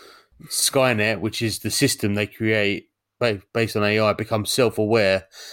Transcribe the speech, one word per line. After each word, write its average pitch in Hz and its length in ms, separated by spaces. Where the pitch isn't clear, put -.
Skynet, 110 760
which 107 220
is 107 180
the 107 120
system 113 420
they 104 140
create 107 600
ba-, 110 220
based 113 240
on 104 80
A 104 140
I, 107 140
becomes 104 400
self-aware, 107 720